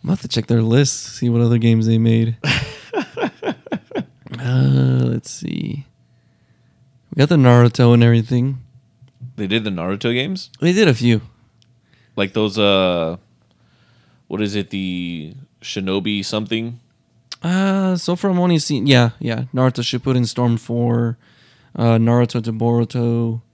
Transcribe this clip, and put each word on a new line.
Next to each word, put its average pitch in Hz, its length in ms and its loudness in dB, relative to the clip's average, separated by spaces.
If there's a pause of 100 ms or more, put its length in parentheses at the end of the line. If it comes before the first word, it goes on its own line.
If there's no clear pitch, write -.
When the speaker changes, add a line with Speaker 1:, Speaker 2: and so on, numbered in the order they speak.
Speaker 1:
I'll 180 80 0
have - 60 -8
to - 60 -12
check 113 200 -4
their 117 140 2
list, 123 560 0
see 120 120 -2
what 117 120 2
other 117 160 2
games 113 300 2
they 113 100 2
made. 113 440 0
Speaker 2:
<laughs> - 40 -10 (1900)
Speaker 1:
Uh, 131 640 2
let's 120 280 -4
see. - 540 -8 (1200)
We 170 100 -8
got 147 100 4
the 175 80 4
Naruto 120 560 6
and 120 100 6
everything. 120 560 2 (760)
Speaker 2:
They 104 120 -6
did 110 160 -2
the 107 60 -4
Naruto 95 440 -4
games? 151 360 -6 (100)
Speaker 1:
They 170 140 0
did 202 140 4
a 135 60 4
few. 113 280 2 (920)
Speaker 2:
Like 98 180 -4
those, 107 260 -2
uh, 92 580 0 (1080)
what 98 140 -6
is 104 140 -2
it, 101 140 -4
the 90 640 -6 (280)
Shinobi 98 600 -4
something? 113 560 -6 (600)
Speaker 1:
Uh, 190 540 0
so 180 200 -4
far 196 160 -2
I'm 180 80 0
only 175 200 2
seeing, 135 260 -2
yeah, 123 340 4
yeah, 120 340 -4
Naruto 127 280 0
Shippuden 123 460 -2
Storm 120 300 0
four, 117 600 -2 (580)
uh, 117 220 2
Naruto 117 460 2
to 117 100 -6
Boruto 117 880 -2 (120)